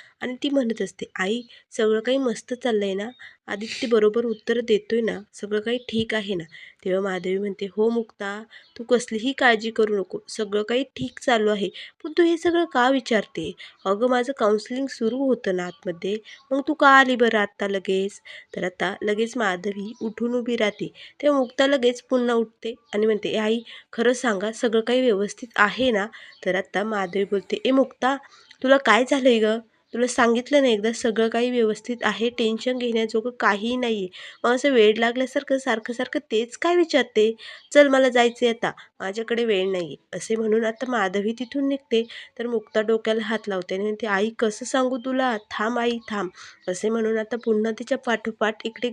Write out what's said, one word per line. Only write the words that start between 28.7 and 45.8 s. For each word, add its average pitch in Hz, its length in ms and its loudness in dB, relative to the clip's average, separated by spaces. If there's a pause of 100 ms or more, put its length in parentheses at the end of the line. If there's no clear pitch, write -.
काय 226 200 6
झालंय 254 340 4
गं? 214 200 2 (360)
तुला 233 120 0
सांगितलं 247 560 2
ना 269 60 4
एकदा, 220 240 2
सगळं 226 360 0
काही 233 220 0
व्यवस्थित 233 540 -2
आहे, 208 240 0 (100)
टेन्शन 226 400 -2
घेण्याजोगं 233 520 -2 (100)
काहीही 214 360 0
नाहीये. 220 320 -2 (360)
मग 240 100 4
असं 277 180 2
वेड 214 260 6
लागल्यासारखं 254 600 0
सारखं 233 340 -4
सारखं 254 260 -4 (120)
तेच 233 260 -2
काय 349 200 2
विचारते? 240 560 2 (400)
चल, 294 160 8
मला 262 200 6
जायचंय 240 420 2
आता, 226 200 -2 (300)
माझ्याकडे 226 440 -4
वेळ 196 280 2
नाहीये." 170 240 -4 (200)
असे 220 200 -4
म्हणून 220 280 2
आता 226 260 -4
माधवी 202 480 0
तिथून 277 300 -4
निघते. 269 340 0 (360)
तर 233 80 -6
मुक्ता 220 360 -2
डोक्याला 220 420 0
हात 214 240 -4
लावते 190 260 -4
आणि 196 100 -4
म्हणते, 214 240 -4
"आई, 202 300 0
कसं 220 280 -2
सांगू 262 380 0
तुला? 262 320 0 (140)
थांब 233 280 -2
आई, 233 200 0 (120)